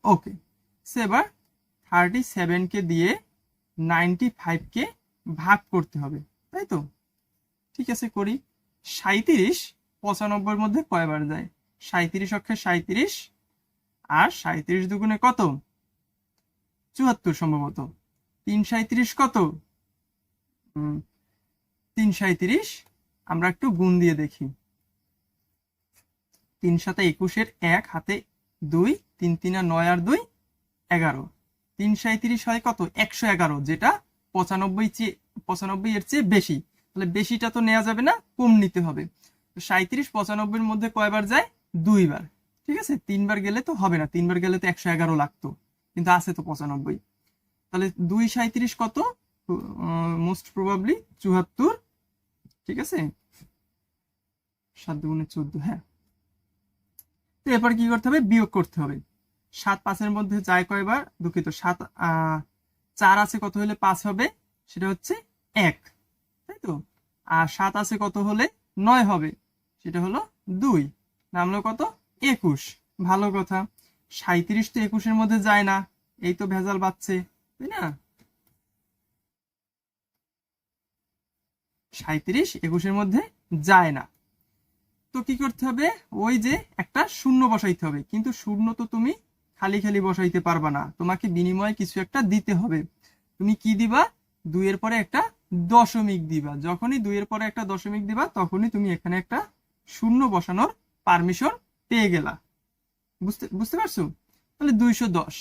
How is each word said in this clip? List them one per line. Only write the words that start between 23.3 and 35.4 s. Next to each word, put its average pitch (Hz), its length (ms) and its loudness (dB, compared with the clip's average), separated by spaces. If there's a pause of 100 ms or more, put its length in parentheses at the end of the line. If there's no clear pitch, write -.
একটু 185 220 -2
গুণ 185 220 4 (100)
দিয়ে 170 120 6
দেখি। 147 320 -6 (2250)
তিন 175 180 2
সাতে 190 320 -4
একুশের 185 360 -2 (140)
এক, 175 320 2
হাতে 170 220 -6 (500)
দুই, 165 260 2 (280)
তিন 175 180 0
তিন 180 200 -4
আর 185 160 0
নয় 165 200 2
আর 175 60 2 (100)
দুই 330 120 2 (680)
এগারো। 160 340 0 (540)
তিন 208 160 0
সাঁইত্রিশ 226 540 -2
হয় 226 180 0
কত? 226 140 -2 (140)
একশো - 300 -4 (100)
এগারো, 160 220 2 (120)
যেটা 185 220 2 (440)
পঁচানব্বই 190 640 0
চেয়ে, 220 160 -4 (340)